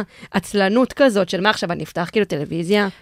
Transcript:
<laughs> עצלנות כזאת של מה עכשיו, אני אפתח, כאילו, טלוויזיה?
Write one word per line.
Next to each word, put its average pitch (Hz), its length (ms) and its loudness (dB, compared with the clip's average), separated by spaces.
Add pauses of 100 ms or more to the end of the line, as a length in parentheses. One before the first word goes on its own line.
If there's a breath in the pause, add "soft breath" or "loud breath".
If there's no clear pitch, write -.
(100)
<laughs> - 200 -20
עצלנות 202 640 0
כזאת 208 360 4
של 185 120 -4
מה 208 100 2
עכשיו, 190 220 -2
אני 156 120 -6
אפתח, 170 280 -4
כאילו, 208 140 0
טלוויזיה? 170 600 -2 (140)